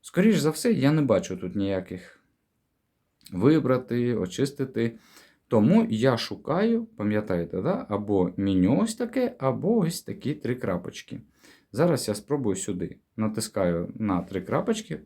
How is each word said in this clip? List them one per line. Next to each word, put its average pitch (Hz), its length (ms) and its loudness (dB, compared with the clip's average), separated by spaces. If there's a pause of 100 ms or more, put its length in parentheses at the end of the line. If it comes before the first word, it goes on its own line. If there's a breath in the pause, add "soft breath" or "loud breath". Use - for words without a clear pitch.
Скоріш 202 360 4
за 147 120 2
все, 226 240 0
я 139 180 4
не 156 100 4
бачу 95 360 2
тут 90 180 -8
ніяких 95 640 -4 (1120)
вибрати, 120 840 2
очистити. 117 800 -4 (500 loud breath)
Тому 156 420 4
я 117 280 2
шукаю, 214 680 -2
пам'ятаєте, 98 760 -2
да? 190 280 -2
Або 101 480 0
меню 98 440 4
ось 226 140 -2
таке, 247 440 -2
або 135 380 0
ось 170 240 0
такі 120 320 -6
три 123 220 -4
крапочки. - 680 -6 (500 soft breath)
Зараз 147 360 0
я 107 80 -2
спробую 123 400 -2
сюди. 90 400 -6 (220)
Натискаю 101 760 -2
на 95 260 0
три 92 200 -6
крапочки. 156 640 -4